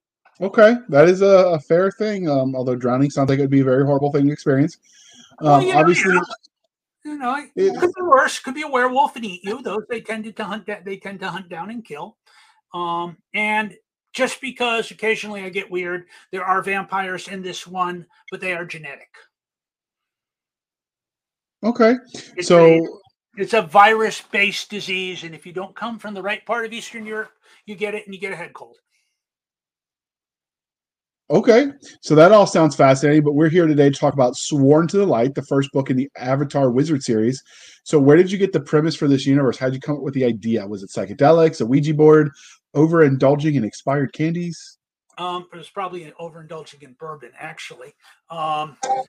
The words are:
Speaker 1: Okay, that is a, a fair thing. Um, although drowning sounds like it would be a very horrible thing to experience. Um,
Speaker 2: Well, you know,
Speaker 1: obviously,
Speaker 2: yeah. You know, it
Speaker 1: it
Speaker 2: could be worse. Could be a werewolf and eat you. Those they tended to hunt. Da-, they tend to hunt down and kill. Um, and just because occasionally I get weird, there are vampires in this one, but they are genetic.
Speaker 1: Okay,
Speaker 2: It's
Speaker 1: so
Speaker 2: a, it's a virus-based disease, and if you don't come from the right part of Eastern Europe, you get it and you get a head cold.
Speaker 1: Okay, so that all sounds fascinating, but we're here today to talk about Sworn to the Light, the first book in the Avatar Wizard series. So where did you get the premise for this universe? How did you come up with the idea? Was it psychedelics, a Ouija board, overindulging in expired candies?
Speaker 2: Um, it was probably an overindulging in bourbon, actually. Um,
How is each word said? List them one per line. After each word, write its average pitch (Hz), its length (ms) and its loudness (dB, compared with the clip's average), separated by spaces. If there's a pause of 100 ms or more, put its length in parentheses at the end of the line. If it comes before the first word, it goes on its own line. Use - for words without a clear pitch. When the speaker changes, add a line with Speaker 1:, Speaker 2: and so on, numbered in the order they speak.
(400)
Speaker 1:
Okay, 214 360 4 (120)
that 147 200 6
is 185 120 2
a, 196 280 6
a 170 100 0
fair 175 320 0
thing. 202 380 -6
Um, 135 260 0
although 127 220 -4
drowning 123 340 0
sounds 139 180 -2
like 139 120 0
it - 20 0
would 135 80 -2
be 139 100 4
a 135 40 2
very 131 200 2
horrible 143 280 0
thing 143 140 2
to 143 60 2
experience. 147 460 0 (640)
Um, 151 60 -6
Speaker 2:
Well, 143 160 6
you - 100 0
know, - 80 4
Speaker 1:
obviously, 175 340 4
Speaker 2:
yeah. 359 60 2 (840)
You 302 140 -12
know, 254 160 -4
it 277 220 -12
Speaker 1:
it 381 200 0
Speaker 2:
could 349 200 0
be 370 60 -10
worse. 302 360 2
Could 262 160 -12
be 302 80 -10
a 311 60 -10
werewolf 262 480 0
and 233 80 -12
eat 180 180 -14
you. 226 200 -10
Those 208 280 -8
they 226 100 -8
tended 220 360 -12
to 220 80 -10
hunt. 202 220 -12
Da-, 208 180 -12
they 196 120 -12
tend 196 240 -16
to 190 80 -10
hunt 180 200 -12
down 175 220 -14
and 233 140 -14
kill. 156 340 -16 (540)
Um, 175 440 -6 (180)
and 214 400 -4 (380)
just 240 280 -4
because 240 520 -6
occasionally 208 500 -6
I 185 60 -12
get 190 220 -10
weird, 175 360 -8 (240)
there 185 140 -10
are 185 180 -2
vampires 190 640 -6
in 190 160 -12
this 180 240 -12
one, 180 400 -8 (240)
but 185 100 -14
they 185 120 -6
are 170 120 -8
genetic. 156 440 -16 (2500)
Speaker 1:
Okay, 233 320 2 (400)
Speaker 2:
It's 175 100 -8
Speaker 1:
so 165 380 6
Speaker 2:
a, - 560 -16
it's 185 140 -4
a 220 80 2
virus-based 202 1080 2
disease, 185 540 -8
and 165 100 -16
if 156 100 -20
you 175 80 -18
don't 190 220 -12
come 226 240 -12
from 208 160 -14
the 185 80 -12
right 208 240 -8
part 226 180 -6
of 220 80 -12
Eastern 226 320 -14
Europe, 214 280 -12 (340)
you 208 80 -14
get 208 220 -6
it 208 100 -14
and 196 80 -16
you 185 60 -18
get 196 120 -10
a 170 40 -10
head 160 160 -16
cold. 117 240 -20 (2500)
Speaker 1:
Okay, 226 420 4 (280)
so - 140 -2
that 165 180 8
all 202 140 8
sounds 156 280 2
fascinating, 143 480 4
but 143 120 0
we're 151 160 2
here 170 160 2
today 143 240 4
to 139 80 -2
talk 139 160 0
about 131 220 0
Sworn 151 520 2
to 196 80 -4
the 202 80 2
Light, 135 300 0
the - 80 -6
first 139 300 -2
book 135 180 -2
in 127 60 0
the 131 200 -2
Avatar 139 540 -2
Wizard 139 320 0
series. 117 400 -2 (420)
So - 140 0
where 139 180 6
did 185 160 4
you 202 60 -4
get 190 140 0
the 160 80 -2
premise 151 340 -2
for 151 140 -2
this 139 180 0
universe? 139 320 0
How 131 80 -4
did 131 80 -2
you 131 60 -10
come 147 160 -6
up - 60 -14
with 156 120 -8
the 127 100 -2
idea? 113 420 -2
Was 104 160 -12
it 98 80 -16
psychedelics, 156 680 2
a 117 60 -2
Ouija 143 260 0
board, 151 380 4 (440)
overindulging 147 840 2
in 113 80 -2
expired 139 500 -6
candies? 165 640 -8 (400)
Speaker 2:
Um, 180 340 -10
it 180 40 -18
was 160 120 -20
probably 180 360 -12
an 147 140 -20
overindulging 160 640 -18
in 127 160 -20
bourbon, 147 400 -18
actually. 147 560 -18 (360)
Um, 156 480 -6 (300)